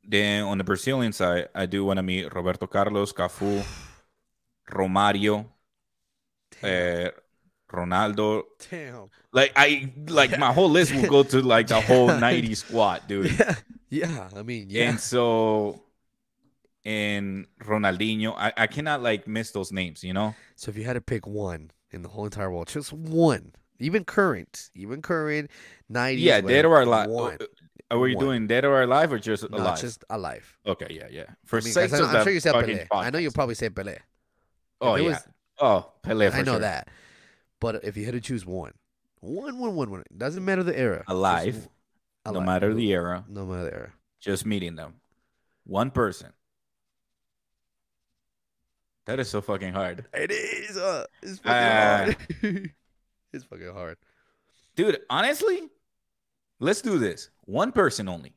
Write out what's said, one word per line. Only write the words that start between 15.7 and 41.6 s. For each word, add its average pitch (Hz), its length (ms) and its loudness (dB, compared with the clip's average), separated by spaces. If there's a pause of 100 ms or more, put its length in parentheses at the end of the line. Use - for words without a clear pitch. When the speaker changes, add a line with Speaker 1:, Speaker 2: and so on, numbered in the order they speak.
Speaker 1:
and 101 600 -4 (140)
Ronaldinho, 107 760 0
I, 107 180 0
I 110 120 2
cannot, 147 360 -4
like, 110 240 -2
miss 110 240 -6
those 98 220 -6
names, 90 300 -6
you 90 100 -8
know? 107 200 -2 (220)
Speaker 2:
So - 140 -12
if 104 80 -12
you 107 80 -10
had 123 80 -6
to 120 80 -6
pick - 260 -6
one 90 440 -8 (200)
in 90 100 -14
the 85 80 -14
whole 101 160 -12
entire 101 260 -8
world, 87 160 -8
just 147 260 -12
one, 160 580 2 (280)
even 170 260 -2
current, - 720 -2
even 110 260 -12
current, 151 480 -4 (400)
nineties, 127 340 -2
Speaker 1:
Yeah, 127 180 6
dead 131 240 6
Speaker 2:
whatever, 165 100 8
Speaker 1:
or 139 60 10
alive. 110 280 4
Speaker 2:
one. 120 280 -4 (540)
Speaker 1:
Are 120 80 0
we 127 160 2
Speaker 2:
One. 113 100 0
Speaker 1:
doing 120 220 0
dead 120 160 2
or 139 180 4
alive 143 300 4
or 117 80 -2
just 107 300 -4
Speaker 2:
No, 101 80 -8
Speaker 1:
alive? 90 240 -2
Speaker 2:
just 120 280 -12
alive. 85 560 -10
Speaker 1:
Okay, 98 260 -6
yeah, - 200 -14
yeah. 76 140 -14 (200)
For 117 120 -4
Speaker 2:
I 110 40 0
mean, 113 120 -6
Speaker 1:
sakes - 180 2
Speaker 2:
'cause 147 80 2
Speaker 1:
of 156 60 4
Speaker 2:
I'm, - 60 -2
I'm 120 80 4
Speaker 1:
the - 40 4
Speaker 2:
sure 196 100 2
you 170 60 0
said 151 140 2
Speaker 1:
fucking 117 240 2
Speaker 2:
Pelé. 85 140 -10
I 104 180 -2
know 151 100 -4
you 160 100 -2
Speaker 1:
podcast. 117 60 -8
Speaker 2:
probably 120 200 -2
said 110 200 -6
Pelé. 98 220 -10 (840)
Speaker 1:
Oh, 120 160 2
Speaker 2:
If 90 60 2
it - 20 2
Speaker 1:
yeah. 170 60 0
Speaker 2:
was - 180 -6 (320)
Speaker 1:
Oh, 107 320 2 (120)
Pelé 107 280 2
for - 60 -2
Speaker 2:
I 139 40 0
know 131 120 0
Speaker 1:
sure. 110 60 0
Speaker 2:
that. 95 300 -4 (720)
But 110 240 -4
if 101 100 -6
you 104 100 -6
had 120 100 -6
to 120 60 -4
choose 110 240 -8
one, 90 280 -10 (480)
one, 247 360 -10
one, 233 180 -6
one, 127 140 -4
one, 95 140 -12 (120)
doesn't 151 280 -8
matter 190 180 0
the 170 160 -2
era. 117 220 0
Just - 100 -12
Speaker 1:
Alive, 92 440 0
Speaker 2:
w-, 110 160 -12 (560)